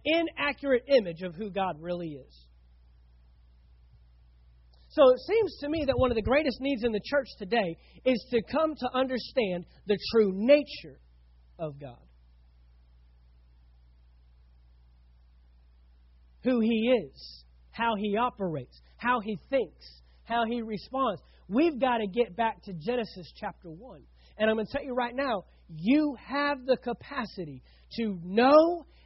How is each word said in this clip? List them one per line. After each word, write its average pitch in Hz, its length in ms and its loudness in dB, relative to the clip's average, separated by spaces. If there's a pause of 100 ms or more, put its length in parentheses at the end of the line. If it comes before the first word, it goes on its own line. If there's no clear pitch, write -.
inaccurate 285 840 0
image 185 360 2
of 180 100 -8
who 202 160 -8
God 185 300 -4
really 175 300 -6
is. - 360 -16 (2500)
So 277 200 10
it 254 180 6
seems 403 340 2
to 294 80 -4
me 311 180 -2
that 254 100 2
one 254 140 4
of 226 40 -2
the 226 60 0
greatest 262 400 2
needs 262 220 -2
in 240 80 0
the 208 120 -2
church 277 220 0 (140)
today 185 380 -2 (280)
is 254 240 2
to 233 140 0
come 311 320 -2
to 247 180 -6
understand 240 720 -2 (220)
the 202 100 2 (140)
true 214 240 4
nature 240 640 2 (580)
of 151 220 -8
God. 135 180 -14 (4000)
Who 247 160 2
He 226 340 2 (140)
is, - 360 -20 (280)
how 226 260 -2
He 202 200 -2
operates, 185 640 -4 (180)
how 247 220 0
He 208 200 -6 (100)
thinks, 240 340 -2 (420)
how 233 200 0
He 233 160 -4
responds. 220 640 -4 (240)
We've 277 320 2
got 247 180 2
to 220 80 -2
get 202 300 -2
back 226 300 -2
to 202 80 -12
Genesis 185 680 -6
chapter 185 300 -12
one. 170 340 -18 (340)
And 220 100 2
I'm 220 100 2
gonna 214 140 -4
tell 285 120 -6
you 269 100 -8
right 240 220 -4
now, 247 300 -4 (240)
you 254 540 2
have 285 440 -4
the 254 100 2
capacity 220 840 -10 (340)
to 214 260 -2
know 285 640 4 (200)